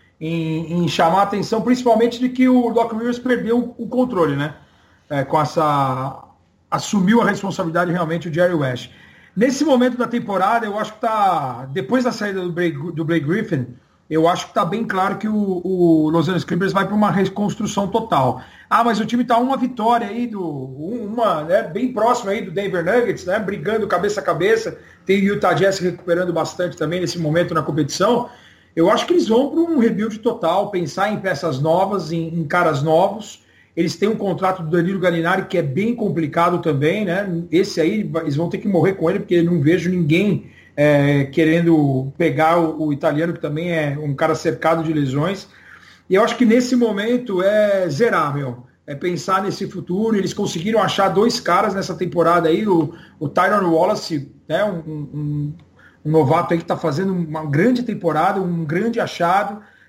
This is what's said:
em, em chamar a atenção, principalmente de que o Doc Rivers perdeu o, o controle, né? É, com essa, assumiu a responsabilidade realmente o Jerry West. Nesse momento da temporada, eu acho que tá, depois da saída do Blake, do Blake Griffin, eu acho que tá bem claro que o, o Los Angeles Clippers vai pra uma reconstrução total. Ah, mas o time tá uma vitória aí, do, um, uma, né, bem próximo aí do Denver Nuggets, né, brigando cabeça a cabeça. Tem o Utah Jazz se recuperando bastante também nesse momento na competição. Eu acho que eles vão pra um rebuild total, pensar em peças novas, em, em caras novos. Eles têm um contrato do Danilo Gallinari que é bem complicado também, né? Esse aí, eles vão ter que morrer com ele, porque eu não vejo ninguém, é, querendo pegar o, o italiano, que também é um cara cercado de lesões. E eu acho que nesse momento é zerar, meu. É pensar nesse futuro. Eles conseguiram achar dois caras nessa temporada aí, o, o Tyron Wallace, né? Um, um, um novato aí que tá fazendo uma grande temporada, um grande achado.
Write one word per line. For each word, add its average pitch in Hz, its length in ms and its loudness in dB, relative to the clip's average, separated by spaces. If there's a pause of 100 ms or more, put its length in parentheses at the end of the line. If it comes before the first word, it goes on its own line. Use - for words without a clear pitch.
(220)
em, 160 640 -2
em 165 40 2
chamar 180 340 2
a - 20 4
atenção, 208 380 -2
principalmente 240 580 2
de 247 100 0
que 254 180 2
o 247 240 4
Doc 226 220 0
Rivers 240 260 -4
perdeu 240 580 0
o, 240 60 -10
o 214 40 -8
controle, 190 480 0
né? 147 200 -4 (540)
É, 139 140 -2
com 156 180 0
essa, 139 800 -2 (460)
assumiu 202 520 2
a 190 40 2
responsabilidade 180 680 -2
realmente 170 380 -2
o 147 40 -6
Jerry 180 200 2
West. 131 380 -4 (440)
Nesse 262 300 0
momento 254 320 2
da 233 100 -2
temporada, 214 580 0
eu 202 120 -6
acho - 160 -6
que - 80 -14
tá, 165 720 0
depois 240 300 0
da 240 80 0
saída 196 300 -6
do 175 100 -4
Blake, 170 260 -2 (160)
do 156 100 -4
Blake 156 220 0
Griffin, 165 420 -2 (420)
eu 160 180 2
acho 175 200 0
que - 60 -20
tá 208 100 0
bem 208 220 -2
claro 190 320 -2
que 214 100 -6
o, 202 360 -2
o 170 460 4
Los 160 180 2
Angeles 175 160 0
Clippers 175 300 0
vai 196 120 2
pra 196 80 -4
uma 208 160 4
reconstrução 196 800 -2
total. 139 560 0 (260)
Ah, 214 140 4
mas 226 160 2
o 226 60 -2
time 240 180 0
tá 240 140 2
uma 254 200 0
vitória 233 500 0
aí, 233 200 -6
do, 208 160 -8
um, 151 720 -8
uma, 196 300 0
né, 190 200 2
bem 196 300 -4
próximo 214 360 0
aí 214 120 -2
do 185 100 -10
Denver 185 320 -4
Nuggets, 196 420 0
né, 190 140 -2
brigando 202 480 -4
cabeça 196 320 0
a 190 40 -6
cabeça. 180 540 0 (280)
Tem 196 160 2
o 202 140 2
Utah 196 180 2
Jazz 190 220 2
se - 80 -6
recuperando 175 500 -2
bastante 165 440 -4
também 160 220 -4
nesse 175 180 -4
momento 170 360 0
na 160 100 0
competição. 156 640 0 (460)
Eu 170 160 4
acho 277 160 0
que 349 60 2
eles 311 140 2
vão 247 220 4
pra 311 120 0
um 330 180 2
rebuild 220 400 0
total, 196 500 0
pensar 185 420 -2
em 208 80 -4
peças 170 400 -2
novas, 170 520 0
em, 165 280 -4
em 165 60 -2
caras 156 380 2
novos. 180 600 0 (320)
Eles 170 200 -2
têm 202 140 0
um 220 80 -2
contrato 185 440 -2
do 156 80 -6
Danilo 180 300 0
Gallinari 175 460 0
que 190 120 -4
é 165 60 0
bem 190 320 -2
complicado 170 640 0
também, 165 460 0
né? 180 460 -2
Esse 185 300 2
aí, 175 300 0 (100)
eles 151 140 -4
vão 170 140 -2
ter 180 100 -6
que - 80 -6
morrer 185 260 4
com 165 160 0
ele, 190 100 -2
porque 180 160 -2
eu 170 80 4
não 170 180 2
vejo 165 280 2
ninguém, 180 640 0 (240)
é, 143 500 4
querendo 156 920 2
pegar 160 420 2
o, 156 280 0
o 147 60 0
italiano, 156 400 0
que 143 60 -10
também 160 320 -4
é 147 280 -2
um 147 160 -4
cara 160 180 0
cercado 160 500 0
de 160 80 -2
lesões. 147 560 -2 (640)
E 180 60 4
eu 208 80 6
acho - 120 0
que 247 100 2
nesse 247 300 4
momento 220 640 0
é 202 480 2
zerar, 151 460 2
meu. 127 280 -8 (220)
É 147 80 -10
pensar 180 480 -2
nesse 196 260 -4
futuro. 202 500 -2
Eles 185 160 0
conseguiram 202 480 -2
achar 196 280 2
dois 202 300 2
caras 190 340 0
nessa 190 220 -4
temporada 165 540 2
aí, 208 180 2
o, 165 260 2 (260)
o 147 100 -4
Tyron 190 420 2
Wallace, 165 600 0 (160)
né? 170 180 0
Um, 196 120 -4 (100)
um, 147 640 -6 (520)
um 151 60 0
novato 160 420 4
aí 170 60 2
que 165 60 -8
tá 170 120 -2
fazendo 175 360 -2
uma 156 320 -4
grande 202 360 2
temporada, 170 580 0
um 170 260 -2
grande 208 340 -2
achado. 185 640 -2 (280)